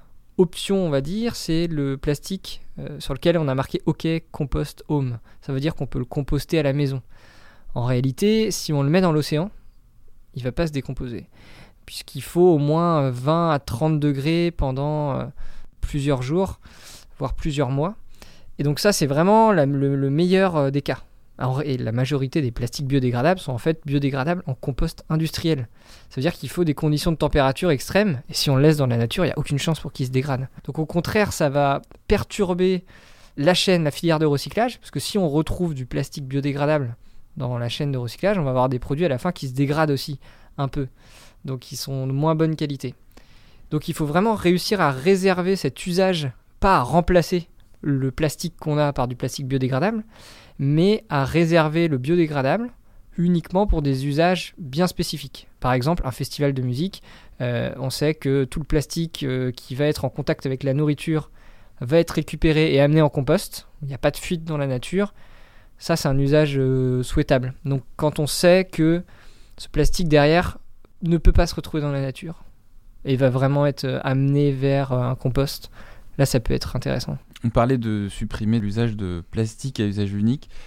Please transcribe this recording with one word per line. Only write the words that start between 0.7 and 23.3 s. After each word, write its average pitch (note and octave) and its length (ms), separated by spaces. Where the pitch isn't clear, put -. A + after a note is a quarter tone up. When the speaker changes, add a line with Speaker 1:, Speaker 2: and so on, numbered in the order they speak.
Speaker 1:
on F3+ 120
va C#3 120
dire, G#3+ 340
c'est E3 320
le C#3 300
plastique, - 680
euh, D3 200
sur D3 140
lequel E3+ 240
on D3 100
a C3 80
marqué « - 300
OK, E3 220
compost D3+ 560
home ». C3 320
Ça - 100
veut C3+ 80
dire D#3 160
qu'on C#3 100
peut - 140
le B2 60
composter D3 520
à D3+ 60
la C#3 100
maison. C3+ 280
En B2 80
réalité, C3+ 640
si - 240
on C#3+ 80
le C#3 80
met F3+ 120
dans F3+ 100
l'océan, D3+ 400
il B2+ 100
va B2 80
pas E3+ 140
se D#3 60
décomposer, B2 560
puisqu'il - 380
faut F3 300
au D3+ 40
moins, D#3 460
euh, C3 80
vingt D#3+ 400
à C#3 80
trente D#3 400
degrés D3+ 560
pendant, C#3+ 580
euh, B2+ 120
plusieurs C#3 400
jours, E3+ 380
voire C3 160
plusieurs C#3+ 360
mois. D3 260
Et D#3+ 40
donc C#3+ 160
ça, - 140
c'est D3+ 140
vraiment G3+ 440
la, D#3+ 140
le, C#3 300
le C#3 140
meilleur, F3+ 460
euh, C#3 160
des C#3 100
cas. - 180
Alors, C3 240
et C#3 160
la A#2+ 160
majorité C3+ 480
des B2 100
plastiques B2+ 340
biodégradables C3 540